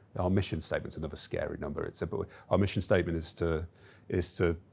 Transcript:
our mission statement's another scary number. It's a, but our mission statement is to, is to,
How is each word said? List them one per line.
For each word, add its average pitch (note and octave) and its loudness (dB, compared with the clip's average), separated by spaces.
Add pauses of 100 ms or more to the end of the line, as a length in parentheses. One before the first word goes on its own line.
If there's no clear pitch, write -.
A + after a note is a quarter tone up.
(180)
our F#2 2
mission F#2+ 2
statement's - -2
another D#2 -6
scary D#2 -2
number. D2 -4
It's - -6
a, F2+ -2
but - -4 (220)
our F#2 4
mission G2+ 2
statement E2+ 2
is D#2+ -4
to, E2 0 (440)
is F#2 2
to, E2+ 2 (160)